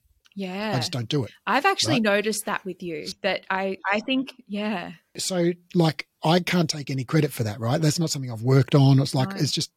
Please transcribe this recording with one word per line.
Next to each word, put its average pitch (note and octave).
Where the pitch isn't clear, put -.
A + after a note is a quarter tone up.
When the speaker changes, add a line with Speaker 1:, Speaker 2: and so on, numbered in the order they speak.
Speaker 1:
Yeah. G3
Speaker 2:
I C3
just -
don't A#2+
do C#3+
it, G2
Speaker 1:
I've A#3+
actually F#4+
Speaker 2:
right? A3+
Speaker 1:
noticed G#3
that -
with F3+
you, E3
that F#3+
I, F#3+
I G#3+
think, C4
yeah. G3+
Speaker 2:
So, F3
like, E3
I E3+
can't F3
take D3
any C3
credit D3
for A2+
that, G#2
right? B2
That's D3+
not D#3+
something B2+
I've G#2+
worked C3
on. C3+
It's C3+
like, C3
Speaker 1:
No. -
Speaker 2:
it's -
just, -